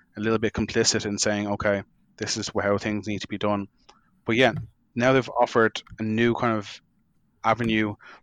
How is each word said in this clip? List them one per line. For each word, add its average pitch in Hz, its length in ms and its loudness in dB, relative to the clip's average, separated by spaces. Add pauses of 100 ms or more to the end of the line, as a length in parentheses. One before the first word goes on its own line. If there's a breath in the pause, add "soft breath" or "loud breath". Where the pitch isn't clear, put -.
(160 loud breath)
a - 40 -10
little 110 200 0
bit 107 140 -2
complicit 113 520 0
in 101 120 -4
saying, 104 300 -2
"Okay, 101 360 0 (340)
this - 200 -6
is 104 120 -6 (100)
how 101 180 0
things 107 300 -4
need 104 140 -6
to - 60 -10
be 104 100 -8
done." 101 300 -2 (580 soft breath)
But 117 100 0
yeah, 120 180 4 (420)
now 127 180 4
they've 131 160 2
offered 117 520 2 (180)
a 110 40 -4
new 113 300 2
kind 113 240 0
of - 240 -10 (640)
avenue 110 520 2 (280 loud breath)